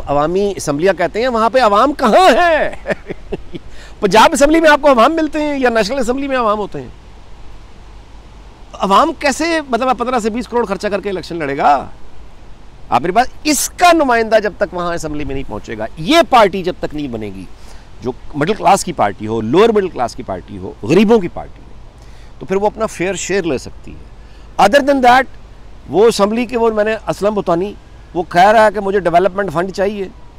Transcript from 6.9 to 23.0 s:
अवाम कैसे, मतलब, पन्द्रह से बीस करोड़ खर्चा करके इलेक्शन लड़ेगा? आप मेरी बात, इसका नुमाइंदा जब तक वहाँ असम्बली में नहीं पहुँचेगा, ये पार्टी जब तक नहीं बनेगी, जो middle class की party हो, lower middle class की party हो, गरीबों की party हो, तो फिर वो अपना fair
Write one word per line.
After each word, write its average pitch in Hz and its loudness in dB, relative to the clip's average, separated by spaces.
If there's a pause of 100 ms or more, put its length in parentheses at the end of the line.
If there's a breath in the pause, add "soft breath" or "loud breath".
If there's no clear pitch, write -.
अवाम 220 2
कैसे, 311 -2
मतलब, 262 0
पन्द्रह 240 -2
से 220 -2
बीस 226 -6
करोड़ 233 -2
खर्चा 190 -4
करके 202 -4
इलेक्शन 170 -8
लड़ेगा? 143 0 (1000)
आप 120 0
मेरी 180 -4
बात, 233 2 (180)
इसका 339 2
नुमाइंदा 233 2
जब 196 -4
तक 180 -4
वहाँ 175 -4
असम्बली 151 -6
में 135 -6
नहीं 135 -4
पहुँचेगा, 107 -8 (140)
ये 285 4
पार्टी 202 2
जब 175 -4
तक 160 -8
नहीं 147 -6
बनेगी, 101 -10 (560 soft breath)
जो 127 -6 (220)
middle 165 -2
class 180 2
की 175 -6
party 104 -2
हो, 113 -2
lower 170 4
middle 196 0
class 127 -6
की 131 -12
party 98 -10
हो, 90 -12 (100)
गरीबों 202 4
की 175 -4
party - -14
हो, - -20 (760 soft breath)
तो 143 -14
फिर 185 -2
वो 202 0
अपना 175 -4
fair 180 -4